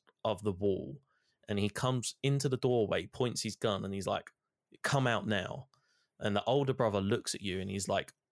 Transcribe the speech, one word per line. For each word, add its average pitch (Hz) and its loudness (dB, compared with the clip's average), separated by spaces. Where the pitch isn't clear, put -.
of 107 0
the 107 0
wall, 98 -2
and 104 0
he 104 2
comes 127 -2
into 139 2
the 131 0
doorway, 110 2
points - -2
his 110 -4
gun, 104 0
and 98 -4
he's 98 -4
like, - -4
"Come 131 2
out 113 0
now." 107 -2
And 104 -2
the 101 2
older 135 2
brother 104 2
looks 101 0
at - -10
you, 95 -2
and 95 -4
he's 98 -4
like, 98 0